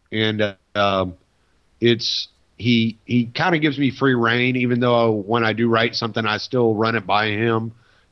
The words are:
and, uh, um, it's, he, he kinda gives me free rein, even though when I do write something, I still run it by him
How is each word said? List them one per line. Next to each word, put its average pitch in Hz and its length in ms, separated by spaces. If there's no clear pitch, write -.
and, 110 300
uh, 101 140
um, 98 400
it's, 117 460
he, 113 480
he 120 200
kinda 165 340
gives 151 180
me 139 140
free 135 220
rein, 123 420
even 123 240
though 120 320
when 107 320
I 110 100
do 117 140
write 113 280
something, 113 300
I 107 120
still 117 380
run 113 200
it 104 100
by 104 220
him 113 440